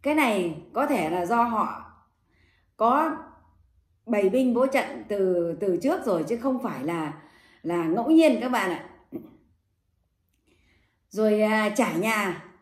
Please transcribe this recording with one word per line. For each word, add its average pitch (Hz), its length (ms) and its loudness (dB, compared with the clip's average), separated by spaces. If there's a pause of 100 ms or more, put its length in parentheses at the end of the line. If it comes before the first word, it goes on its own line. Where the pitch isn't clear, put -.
Cái 294 120 0
này 202 480 0 (100)
có 269 140 0
thể 190 240 0
là 175 160 -2
do 233 160 2
họ 226 500 -4 (840)
có 285 400 2 (880)
bày 202 220 2
binh 247 260 2
bố 254 120 4
trận - 420 -4
từ, 185 520 0
từ 190 220 0
trước 320 240 0
rồi, 170 220 0
chứ 233 80 -2
không 247 260 -2
phải 151 220 -8
là, 160 280 -4 (500)
là 165 220 -2
ngẫu 233 260 0
nhiên 320 300 6
các 254 80 -4
bạn 202 220 -2
ạ. 151 140 -8 (2250)
Rồi, 214 340 2
à, 214 260 2
trả 220 240 0
nhà 202 520 -2 (180)